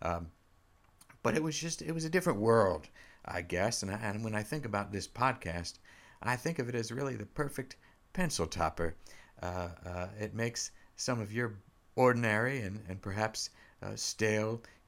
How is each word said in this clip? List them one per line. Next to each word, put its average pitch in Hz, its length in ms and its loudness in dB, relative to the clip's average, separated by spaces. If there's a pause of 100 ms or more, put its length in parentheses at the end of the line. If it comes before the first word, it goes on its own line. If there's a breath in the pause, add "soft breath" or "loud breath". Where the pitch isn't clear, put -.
Um, 85 260 -2 (960)
but - 120 4
it 156 80 2
was 151 160 -2
just, 165 220 -4
it 156 100 -4
was 160 140 -2
a 160 40 -2
different 170 300 2
world, 104 480 6 (380 loud breath)
I 87 160 -4
guess. 87 420 0
And 98 80 -4
I, 101 40 -2
and 107 280 -4
when 107 120 -2
I 104 80 0
think 143 220 -4
about 101 260 -2
this 98 160 -4
podcast, 87 720 -2 (440 loud breath)
I 123 140 2
think 165 220 -2
of 120 100 -2
it 123 60 -4
as 113 160 -2
really 131 240 -2
the 107 100 -6
perfect 139 500 -4 (380 soft breath)
pencil 165 340 0
topper. 82 480 0 (480 loud breath)
Uh, 90 260 -4 (160)
uh, 90 220 -4 (120)
it 104 140 -4
makes 117 380 -4 (240 soft breath)
some 123 240 -2
of 104 140 -6
your 113 220 -2 (420)
ordinary 120 640 6
and, 104 260 -6
and 95 140 -6
perhaps, 107 480 -2 (340 loud breath)
uh, 101 120 -8
stale 110 680 0 (260 loud breath)